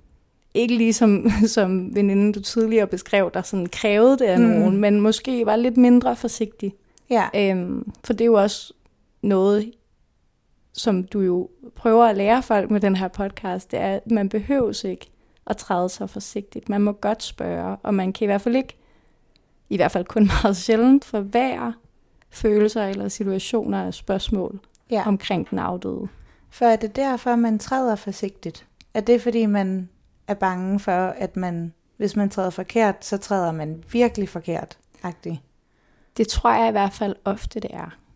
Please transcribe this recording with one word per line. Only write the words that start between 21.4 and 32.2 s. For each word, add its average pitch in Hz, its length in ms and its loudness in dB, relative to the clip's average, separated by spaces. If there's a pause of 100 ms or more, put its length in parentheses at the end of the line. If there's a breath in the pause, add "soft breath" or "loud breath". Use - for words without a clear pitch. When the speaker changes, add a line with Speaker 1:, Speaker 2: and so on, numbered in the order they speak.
Speaker 1:
følelser 214 560 0
eller 196 220 -6
situationer 196 800 -4
af 180 80 -8
spørgsmål 196 640 -6 (320)
Speaker 2:
Ja. 214 160 0
Speaker 1:
omkring 196 420 -2
den 190 100 -4
afdøde. 190 480 -6 (420 soft breath)
Speaker 2:
For - 160 -2
er 226 100 6
det 220 200 -4
derfor, 254 400 -2
man 226 240 2
træder 254 360 -2
forsigtigt? 196 720 -10 (260)
Er 220 80 -2
det, 233 200 4
fordi 233 240 0
man 190 440 0 (380)
er 208 60 -4
bange 190 460 -2
for, 196 120 -2 (160)
at 185 300 -6
man, 170 360 -6 (240)
hvis 202 180 -4
man 202 140 2